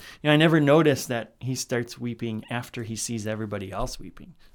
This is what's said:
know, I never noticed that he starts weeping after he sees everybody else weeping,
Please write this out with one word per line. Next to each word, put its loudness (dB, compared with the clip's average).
know, 4
I 8
never 6
noticed 4
that -6
he -6
starts -6
weeping -6
after -8
he -10
sees -6
everybody -6
else -6
weeping, -18